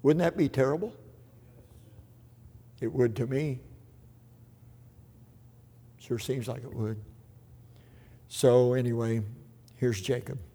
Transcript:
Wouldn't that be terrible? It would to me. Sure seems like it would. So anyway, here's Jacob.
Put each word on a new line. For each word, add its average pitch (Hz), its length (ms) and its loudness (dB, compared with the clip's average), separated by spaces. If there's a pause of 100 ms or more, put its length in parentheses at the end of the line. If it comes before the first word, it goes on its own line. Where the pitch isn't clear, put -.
Wouldn't 156 160 6
that 170 180 2
be 143 120 2
terrible? 151 440 0 (1900)
It 113 140 -4
would 120 220 2
to 127 100 -2
me. 135 340 -4 (2500)
Sure 120 220 -6
seems 127 280 -4
like 117 160 -8
it 131 120 -14
would. 107 260 -4 (1300)
So 123 460 4
anyway, 117 500 0 (540)
here's 117 220 0
Jacob. - 380 -4 (180)